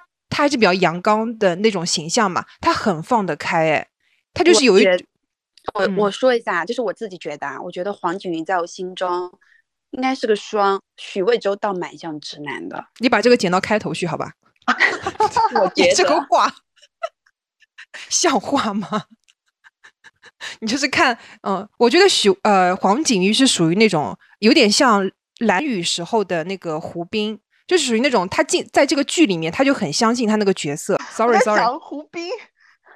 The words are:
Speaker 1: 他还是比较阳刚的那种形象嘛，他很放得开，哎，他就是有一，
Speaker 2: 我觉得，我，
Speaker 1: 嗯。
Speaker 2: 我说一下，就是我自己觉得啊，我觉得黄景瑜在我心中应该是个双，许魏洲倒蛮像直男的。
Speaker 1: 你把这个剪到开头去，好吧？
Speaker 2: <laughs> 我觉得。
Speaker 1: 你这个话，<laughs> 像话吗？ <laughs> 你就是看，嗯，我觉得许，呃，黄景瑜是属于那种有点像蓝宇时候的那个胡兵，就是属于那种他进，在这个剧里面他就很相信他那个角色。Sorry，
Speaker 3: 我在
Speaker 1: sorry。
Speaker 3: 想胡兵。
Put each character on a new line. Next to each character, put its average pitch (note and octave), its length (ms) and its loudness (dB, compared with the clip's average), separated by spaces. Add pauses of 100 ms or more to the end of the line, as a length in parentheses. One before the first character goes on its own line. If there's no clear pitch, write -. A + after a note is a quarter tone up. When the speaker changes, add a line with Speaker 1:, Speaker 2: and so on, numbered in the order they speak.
(280)
Speaker 1:
他 - 160 -2
还 F#3+ 40 4
是 D4+ 80 -2
比 A#3 60 0
较 F3+ 120 6
阳 F3+ 280 0
刚 A3 360 0
的 F#3 180 2
那 G#3+ 140 2
种 F3+ 140 -4
形 E3 240 -4
象 G#3 220 0
嘛， C#3 140 -4 (160)
他 E4 120 0
很 E3+ 300 -2
放 G#3+ 240 0
得 D#3+ 80 -4
开， D#3+ 380 0
哎， - 160 -2 (440)
他 - 100 0
就 F4 120 6
是 D4+ 100 4
有 G3 140 6
一， G3+ 80 6
Speaker 2:
我 F#3 60 4
觉 F3+ 40 2
得， - 80 -4 (680)
我， G3+ 80 -4
Speaker 1:
嗯。 F#3+ 160 -2
Speaker 2:
我 G3+ 120 0
说 B3+ 240 2
一 A#3 60 -2
下， F3+ 240 -4
就 A3 80 -8
是 C4 80 -6
我 G#3+ 100 -4
自 A3 160 -10
己 F#3 120 -14
觉 D3 180 -10
得 C#3 100 -10
啊， C3+ 140 -10
我 F3+ 100 -12
觉 F3+ 140 -6
得 G3+ 80 -4
黄 F#3 260 -4
景 F#3 140 -8
瑜 D#3+ 100 -4
在 F3+ 160 -2
我 E3+ 80 -4
心 F#3 280 -12
中 F3+ 360 -4 (600)
应 B3+ 100 -10
该 C4 140 -2
是 - 120 -6
个 G#3+ 80 2
双， G3 460 0 (160)
许 - 260 -6
魏 A3+ 160 2
洲 G3 160 -2
倒 G3+ 200 -4
蛮 D3+ 240 -10
像 D#3 200 -10
直 D3 220 -16
男 C3+ 260 -12
的。 - 160 -12 (180)
Speaker 1:
你 A#3+ 100 2
把 A3 100 2
这 A3 80 4
个 A#3+ 80 6
剪 F3+ 160 0
到 F#3 80 2
开 G#3+ 180 0
头 E3 140 -8
去， E3+ 140 -6
好 D#3+ 100 -6
吧？ - 160 -8 (340)
Speaker 2:
<laughs> - 960 0
我 F#3 140 2
觉 F#4+ 80 2
得。 F4+ 80 6
Speaker 1:
你 - 40 2
这 F4+ 100 2
个 - 180 2
话， C4 280 2 (800)
<laughs> - 800 -20
像 - 320 0
话 - 320 -2
吗？ G3+ 360 -6
<laughs> - 1500 -20
你 A3 60 -6
就 G#3+ 120 -4
是 C#4 100 -2
看， C4 300 0 (240)
嗯， G3 340 -4
我 A#3 140 4
觉 E4+ 100 6
得 G4 80 8
许， G3 260 2 (100)
呃， F#3 320 4
黄 G#3+ 280 2
景 G3+ 180 2
瑜 G3 80 4
是 C4 160 4
属 E3 240 2
于 F3 40 0
那 A3 120 6
种 D3+ 300 -2 (220)
有 A3+ 160 4
点 A3 180 6
像 G3+ 380 4 (300)
蓝 G#3 220 0
宇 A#3 200 -4
时 E3 200 -6
候 G#3 220 -2
的 F3 200 -4
那 F#3+ 120 -8
个 D#3+ 240 -8
胡 E3+ 240 -10
兵， G#3+ 340 -6 (280)
就 F#4 100 2
是 D#4 80 0
属 B3 100 0
于 A3 60 2
那 C#4 80 2
种 G#3 180 0
他 D#4 160 0
进， - 300 -4
在 D4+ 140 4
这 C#4+ 100 0
个 C#4 80 2
剧 B3 220 2
里 G3 100 0
面 D#3+ 160 -4
他 F3+ 100 0
就 C#4 120 2
很 E3 180 -4
相 A#3 240 0
信 A#3+ 100 -2
他 G#3+ 100 2
那 G#3+ 80 0
个 F#3+ 100 2
角 C#3+ 200 -6
色。 E3+ 240 -2 (120)
Sorry， A#3 240 0
Speaker 3:
我 - 60 4
在 B3+ 40 2
Speaker 1:
sorry。 G#3 160 2
Speaker 3:
想 A#3+ 180 0
胡 D4+ 260 -14
兵。 E4+ 220 -12 (680)